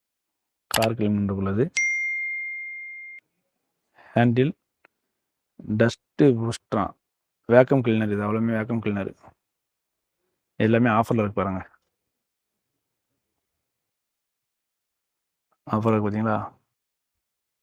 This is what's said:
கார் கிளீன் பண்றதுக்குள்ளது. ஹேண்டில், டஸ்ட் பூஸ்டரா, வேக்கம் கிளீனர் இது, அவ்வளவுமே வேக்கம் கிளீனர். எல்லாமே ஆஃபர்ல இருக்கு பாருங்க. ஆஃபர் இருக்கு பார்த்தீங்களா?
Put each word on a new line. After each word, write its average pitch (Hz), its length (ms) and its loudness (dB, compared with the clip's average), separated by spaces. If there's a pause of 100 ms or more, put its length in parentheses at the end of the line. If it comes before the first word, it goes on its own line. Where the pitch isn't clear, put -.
(680)
கார் 113 280 0
கிளீன் 104 220 0
பண்றதுக்குள்ளது. 98 540 -2 (2500)
ஹேண்டில், 123 380 4 (1040)
டஸ்ட் - 680 0
பூஸ்டரா, 113 680 0 (580)
வேக்கம் 127 360 6
கிளீனர் 110 280 0
இது, 104 200 -2
அவ்வளவுமே 113 220 -2
வேக்கம் 110 300 -4
கிளீனர். 101 300 -4 (1400)
எல்லாமே 113 340 4
ஆஃபர்ல 113 240 2
இருக்கு 104 180 0
பாருங்க. 95 360 -4 (4000)
ஆஃபர் 110 220 0
இருக்கு 104 180 0
பார்த்தீங்களா? 107 420 -2 (1120)